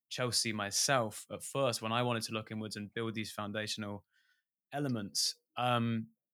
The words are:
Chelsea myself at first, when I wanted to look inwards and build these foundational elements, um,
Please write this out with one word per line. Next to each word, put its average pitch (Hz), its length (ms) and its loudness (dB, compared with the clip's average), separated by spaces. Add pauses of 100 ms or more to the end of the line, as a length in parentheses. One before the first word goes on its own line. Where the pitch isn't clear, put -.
Chelsea 117 460 0
myself 107 760 2
at 101 120 -8
first, 131 400 0
when 113 100 0
I 120 100 4
wanted 120 200 2
to 113 100 -6
look 110 180 -4
inwards 110 260 -6
and 104 180 -6
build 113 200 -2
these 110 160 -4
foundational 104 760 -4 (640)
elements, 127 600 0 (240)
um, 117 480 4 (280)